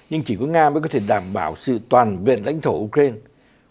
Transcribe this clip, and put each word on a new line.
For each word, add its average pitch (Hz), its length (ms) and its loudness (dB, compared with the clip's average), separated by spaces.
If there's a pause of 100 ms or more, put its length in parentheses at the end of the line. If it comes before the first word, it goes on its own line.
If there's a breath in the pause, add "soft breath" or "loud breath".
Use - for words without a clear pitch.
nhưng 156 140 -4
chỉ 110 120 -4
có 127 100 -4
Nga 156 240 4
mới 147 120 0
có 156 60 -4
thể 147 200 -2
đảm 104 160 0 (100)
bảo 85 260 -4
sự 120 200 -2 (100)
toàn 110 340 4
vẹn 110 220 2
lãnh 151 160 -4
thổ 135 100 0
Ukraine. 110 460 0 (540 soft breath)